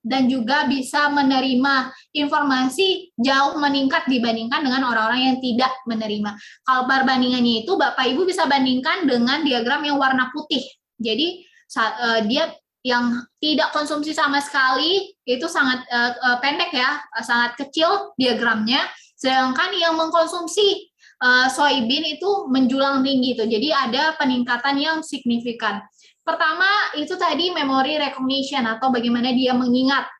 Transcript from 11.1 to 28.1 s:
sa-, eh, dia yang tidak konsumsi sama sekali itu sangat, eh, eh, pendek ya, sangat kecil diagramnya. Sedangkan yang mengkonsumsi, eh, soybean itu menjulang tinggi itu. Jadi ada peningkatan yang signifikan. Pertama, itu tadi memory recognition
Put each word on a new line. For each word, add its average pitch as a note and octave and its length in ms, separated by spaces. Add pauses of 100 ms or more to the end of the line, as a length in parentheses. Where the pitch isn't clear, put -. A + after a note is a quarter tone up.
sa-, A#3 320
eh, A3+ 320
dia D4 160 (340)
yang A#3+ 320 (320)
tidak D4+ 320
konsumsi D4+ 400
sama C#4+ 240
sekali C#4+ 720 (160)
itu B3+ 240
sangat, B3+ 400
eh, A#3+ 240
eh, B3 240
pendek E4+ 320
ya, C4+ 240 (240)
sangat A#3+ 400
kecil E4 560
diagramnya. A#3 640 (400)
Sedangkan C4 560
yang E4 240
mengkonsumsi, E4+ 880 (320)
eh, B3+ 320
soybean C#4 560
itu F4+ 400
menjulang C4+ 560
tinggi C4 320
itu. A3+ 80
Jadi A3 320
ada C#4+ 400
peningkatan B3+ 640
yang D#4 240
signifikan. A#3 800 (400)
Pertama, F#4 720
itu F4+ 240
tadi E4+ 320
memory C#4+ 480
recognition C4+ 640